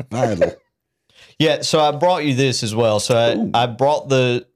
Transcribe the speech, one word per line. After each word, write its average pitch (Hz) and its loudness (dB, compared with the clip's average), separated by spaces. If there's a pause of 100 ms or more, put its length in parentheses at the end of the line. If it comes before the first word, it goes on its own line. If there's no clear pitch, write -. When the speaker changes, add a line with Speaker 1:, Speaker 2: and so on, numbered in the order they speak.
(100)
Speaker 1:
vital. 107 -2
Speaker 2:
<laughs> - -20 (800)
Yeah, 147 2
so - 0
I 151 2
brought 165 0
you 143 0
this 127 0
as 107 -6
well. 110 2
So 120 0
I, 117 2
Speaker 1:
Ooh. 101 -4
Speaker 2:
I 120 2
brought 135 -2
the 127 0 (120)